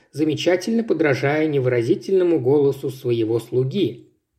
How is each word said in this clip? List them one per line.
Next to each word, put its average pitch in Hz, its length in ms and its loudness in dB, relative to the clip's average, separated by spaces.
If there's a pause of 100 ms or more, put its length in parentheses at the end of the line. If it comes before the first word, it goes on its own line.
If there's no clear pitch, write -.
(140)
замечательно 156 680 0
подражая 156 640 0
невыразительному 151 960 0
голосу 139 500 2
своего 117 520 -2
слуги. 131 720 -4 (260)